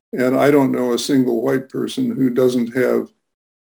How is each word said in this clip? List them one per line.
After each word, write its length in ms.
And 240
I 140
don't 220
know 200
a 60
single 440
white 260
person 460
who 160
doesn't 460
have 360